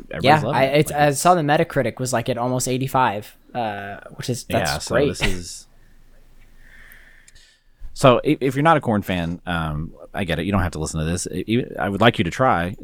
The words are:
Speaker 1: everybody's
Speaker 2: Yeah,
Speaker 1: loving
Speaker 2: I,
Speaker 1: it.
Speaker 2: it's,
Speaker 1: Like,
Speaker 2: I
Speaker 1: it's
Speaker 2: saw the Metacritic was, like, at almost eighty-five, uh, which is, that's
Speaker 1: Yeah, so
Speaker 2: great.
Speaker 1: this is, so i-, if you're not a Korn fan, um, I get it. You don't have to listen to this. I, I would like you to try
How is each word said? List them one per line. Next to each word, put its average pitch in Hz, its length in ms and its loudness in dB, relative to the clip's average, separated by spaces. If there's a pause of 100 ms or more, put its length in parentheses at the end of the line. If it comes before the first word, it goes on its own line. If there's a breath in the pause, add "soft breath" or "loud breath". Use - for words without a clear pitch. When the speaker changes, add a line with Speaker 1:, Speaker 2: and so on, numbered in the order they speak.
(100)
Speaker 1:
everybody's - 140 -6
Speaker 2:
Yeah, 151 160 6
Speaker 1:
loving 143 140 -2
Speaker 2:
I, 127 100 4
Speaker 1:
it. 139 160 2
Speaker 2:
it's, 147 100 2
Speaker 1:
Like, 147 100 -2
Speaker 2:
I 147 80 6
Speaker 1:
it's 139 120 0
Speaker 2:
saw 180 140 6
the 175 80 2
Metacritic 147 560 0
was, 127 160 -4
like, 117 160 -2
at 117 80 -2
almost 127 280 -2
eighty-five, 127 680 0 (180)
uh, 101 420 -6 (160)
which - 180 -8
is, 117 140 -4
that's - 260 -2
Speaker 1:
Yeah, 71 80 -2
so - 160 -6
Speaker 2:
great. 143 140 2
Speaker 1:
this - 140 -4
is, 90 440 -4 (2250 soft breath)
so 123 300 6
i-, 151 160 0
if 127 140 0
you're 139 80 0
not 160 140 6
a 143 40 2
Korn 107 220 0
fan, 87 440 -4
um, 80 460 -4 (220)
I 92 100 -4
get 82 140 -2
it. 85 80 -4
You 98 60 0
don't 98 100 2
have 87 100 -2
to 78 60 -8
listen 80 220 -4
to 78 60 -2
this. 85 240 -4
I, 110 360 -2 (120)
I 90 100 -2
would 98 120 -2
like 117 180 6
you 151 60 0
to 165 60 0
try 95 540 0